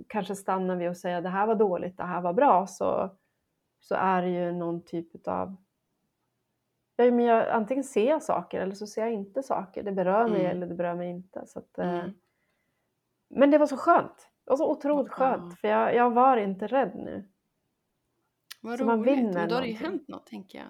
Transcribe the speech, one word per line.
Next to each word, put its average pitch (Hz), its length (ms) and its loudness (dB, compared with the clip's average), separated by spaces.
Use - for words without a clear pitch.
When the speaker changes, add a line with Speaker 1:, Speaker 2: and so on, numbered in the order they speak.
Speaker 1:
kanske 202 280 -6
stannar 190 400 -2
vid 175 120 -2
att 180 100 -6
säga, 175 220 -4
"Det 175 80 -6
här 196 180 0
var 226 80 2
dåligt, 185 420 0
det - 80 -6
här 180 160 -4
var 175 120 -2
bra", 196 340 6
så, - 500 -4
så - 140 -6
är 185 280 2
det 180 60 -2
ju 175 240 -2
någon 170 320 -4
typ 165 300 -8
utav, 185 420 -6
ja, 240 140 6
men 240 140 4
jag, 226 240 4
antingen 247 360 -2
ser 226 240 2
jag 302 140 2
saker - 380 -4
eller 190 140 -4
så 208 120 -10
ser 214 160 -8
jag 233 100 -2
inte 196 300 -6
saker. - 400 -6
Det 202 100 -6
berör 190 360 2
mig 214 120 2
Speaker 2:
Mm. 180 160 0
Speaker 1:
eller 180 100 -6
det 175 80 -8
berör 175 200 -4
mig 175 160 -6
inte. 180 360 -12
Så - 120 -18
att, - 200 -16
eh, 180 160 -2
Speaker 2:
Mm. 175 160 -6
Speaker 1:
men 277 220 4
det 302 80 6
var 294 80 6
så 285 100 -4
skönt. - 520 0
Det - 60 -20
var 247 60 4
så 285 140 0
otroligt 285 400 -2
Speaker 2:
Ja. - 40 -12
Speaker 1:
skönt, 180 460 -4
för 214 80 -2
jag, 220 260 2
jag 240 160 4
var 247 260 6
inte 196 300 -2
rädd 208 280 0
nu. 196 340 -10
Speaker 2:
Vad 233 160 -8
Speaker 1:
Så 262 60 -2
man 226 140 2
Speaker 2:
roligt. 254 200 2
Speaker 1:
vinner 226 140 0
Speaker 2:
Men 170 160 -2
då 220 60 0
har 254 80 0
det 247 60 -4
ju 226 60 -6
Speaker 1:
någonting. 254 240 -6
Speaker 2:
hänt - 100 -12
något, - 180 -16
tänker 202 320 -16
jag. - 120 -16